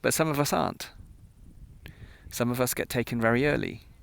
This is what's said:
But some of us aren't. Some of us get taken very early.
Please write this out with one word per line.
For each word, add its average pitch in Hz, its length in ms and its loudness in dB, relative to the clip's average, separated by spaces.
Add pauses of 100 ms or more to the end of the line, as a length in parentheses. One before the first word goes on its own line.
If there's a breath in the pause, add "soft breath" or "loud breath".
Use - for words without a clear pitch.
But 123 140 2
some 160 140 2
of 147 120 0
us 143 120 2
aren't. - 380 -2 (1400 loud breath)
Some 120 200 -2
of 123 100 -2
us 123 120 2
get - 160 -2
taken 120 320 -2
very 117 260 4
early. 117 420 -2 (140)